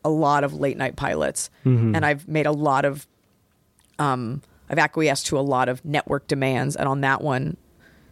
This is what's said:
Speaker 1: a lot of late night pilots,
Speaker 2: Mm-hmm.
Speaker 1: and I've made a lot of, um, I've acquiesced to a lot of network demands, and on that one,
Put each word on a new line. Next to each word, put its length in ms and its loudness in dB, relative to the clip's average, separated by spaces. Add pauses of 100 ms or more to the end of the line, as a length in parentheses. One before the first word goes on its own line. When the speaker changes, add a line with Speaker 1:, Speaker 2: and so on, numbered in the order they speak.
Speaker 1:
a 40 2
lot 340 2
of 100 -2
late 240 -2
night 200 -4
pilots, 520 -2 (160)
Speaker 2:
Mm-hmm. 300 4
Speaker 1:
and 100 2
I've 220 0
made 180 0
a 60 2
lot 340 2
of, 220 -4 (920)
um, 440 -2 (280)
I've 80 -2
acquiesced 500 0
to 120 0
a 20 2
lot 280 0
of 160 -6
network 420 -4
demands, 480 0
and 140 -2
on 120 -2
that 200 2
one, 340 -2 (560)